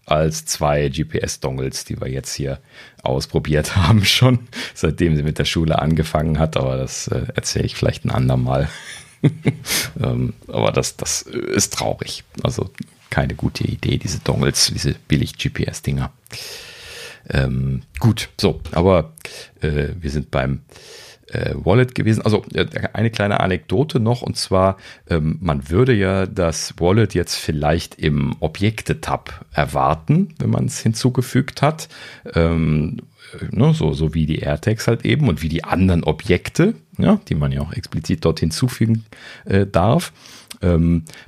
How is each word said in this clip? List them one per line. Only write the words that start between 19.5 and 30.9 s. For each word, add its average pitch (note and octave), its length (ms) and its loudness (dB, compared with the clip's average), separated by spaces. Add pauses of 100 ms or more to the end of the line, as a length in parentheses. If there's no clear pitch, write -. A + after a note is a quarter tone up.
äh, D2 280 0 (100)
wir E2 120 -6
sind C#2+ 200 -4
beim, C2+ 300 0 (680)
äh, - 280 -4
Wallet G#2+ 400 2
gewesen. G#2+ 260 2
Also, G#2+ 220 2 (100)
äh, F2 120 0 (260)
eine A2 180 0
kleine G#2 300 0
Anekdote F#2+ 580 0
noch, A#2 240 0
und - 140 -6
zwar, F#2+ 400 2 (340)
ähm, D#2 300 0
man D2 300 -2
würde B2 220 4
ja F#2+ 340 2
das F2+ 520 -2
Wallet G2 360 4
jetzt F2 200 -2
vielleicht D#2 600 -2
im D2 420 0
Objekte-Tab - 1120 -4
erwarten, D#3 760 2 (100)
wenn A#2+ 120 0
man's B2 280 0
hinzugefügt B2+ 840 0